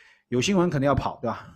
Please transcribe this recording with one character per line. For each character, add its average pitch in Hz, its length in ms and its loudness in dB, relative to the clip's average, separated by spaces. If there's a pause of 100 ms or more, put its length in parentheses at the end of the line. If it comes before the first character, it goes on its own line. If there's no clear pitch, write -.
(300)
有 123 120 0
新 202 140 0
闻 180 140 4
肯 143 120 0
定 139 60 2
要 139 80 4
跑， - 260 -2
对 117 60 -4
吧？ - 280 -8